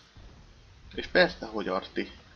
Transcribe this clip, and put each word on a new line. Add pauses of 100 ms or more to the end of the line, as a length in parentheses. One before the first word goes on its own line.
(920)
És
persze,
hogy
Arti. (240)